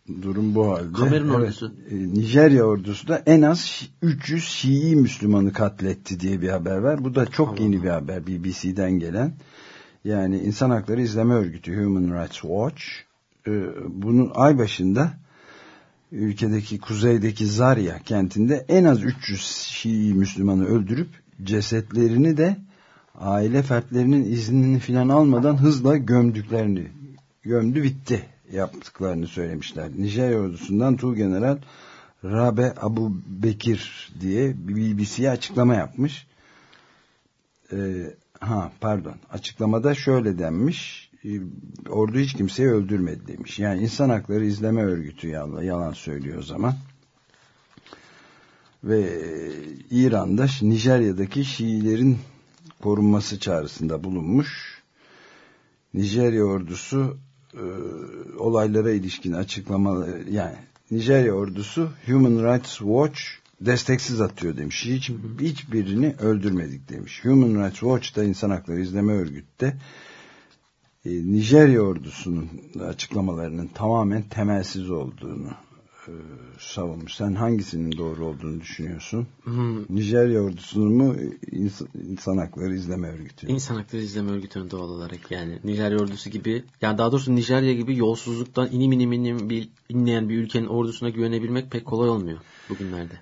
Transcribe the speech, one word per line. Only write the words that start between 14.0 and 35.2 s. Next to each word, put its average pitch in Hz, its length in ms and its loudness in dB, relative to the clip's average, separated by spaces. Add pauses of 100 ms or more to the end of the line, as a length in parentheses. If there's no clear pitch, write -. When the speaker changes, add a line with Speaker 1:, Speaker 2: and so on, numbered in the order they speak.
Speaker 1:
ay 139 240 6
başında 104 540 0 (1000)
ülkedeki 104 680 -2
kuzeydeki 110 680 2
Zarya 104 520 4
kentinde 107 720 0
en 180 160 8
az 131 180 6
üç 127 260 -4
yüz 98 180 -6
Şii 107 680 0
Müslümanı 95 520 2
öldürüp 117 420 0 (340)
cesetlerini 113 920 2
de 170 200 2 (580)
aile 104 480 2
fertlerinin 123 720 2
iznini 131 460 4
filan 127 300 2
almadan 143 480 6
hızla 139 400 4
gömdüklerini, 110 920 2 (540)
gömdü 117 400 2
bitti 131 440 -2 (260)
yaptıklarını 92 760 -4
söylemişler. 80 720 -8
Nijerya 110 420 0
ordusundan 101 580 0
Tuğgeneral 120 600 0 (680)
Rabe 117 560 0
Abu 110 360 -2 (100)
Bekir 104 920 -4
diye 110 360 0
B 101 420 -2
B 104 60 0
C'ye 120 260 0